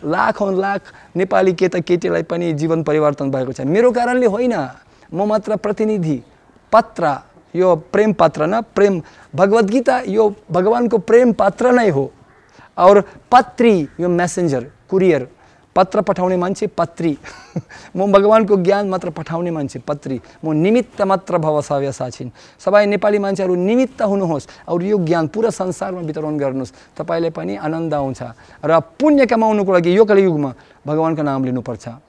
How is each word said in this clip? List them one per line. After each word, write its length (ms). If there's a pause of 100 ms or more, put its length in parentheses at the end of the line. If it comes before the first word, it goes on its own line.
लाखौँ 500
लाख 260 (360)
नेपाली 360
केटाकेटीलाई 680
पनि 300
जीवन 300
परिवर्तन 480
भएको 220
छ। 80
मेरो 300
कारणले 360
होइन, 420 (460)
म 80
मात्र 340
प्रतिनिधि, 680 (500)
पत्र, 440 (400)
यो 200
प्रेम 360
पत्र 340
न, 140
प्रेम, 420 (320)
भगवद् 360
गीता 380
यो 260 (160)
भगवानको 480
प्रेम 340
पत्र 400
नै 160
हो। 240 (680)
और 260 (280)
पत्री, 560 (120)
यो 80
मेसेन्जर, 580 (240)
कुरियर, 380 (480)
पत्र 240
पठाउने 360
मान्छे 300
पत्री। 520 (380)
<laughs> 400
म 160
भगवानको 440
ज्ञान 320
मात्र 220
पठाउने 400
मान्छे 280
पत्री। 420 (240)
म 80
निमित्त 500
मात्र 360
भव 240
सव्य 300
साक्षिन्। 380 (300)
सबै 260
नेपाली 320
मान्छेहरू 360
निमित्त 480
हुनुहोस्, 460 (200)
और 140
यो 160
ज्ञान 300
पुरा 220
संसारमा 500
वितरण 360
गर्नुहोस्, 360 (240)
तपाईँले 340
पनि 260
आनन्द 380
आउँछ। 280 (420)
र 160
पुण्य 460
कमाउनुको 460
लागि 240
यो 80
कलियुगमा 500 (320)
भगवानको 360
नाम 220
लिनुपर्छ। 440 (200)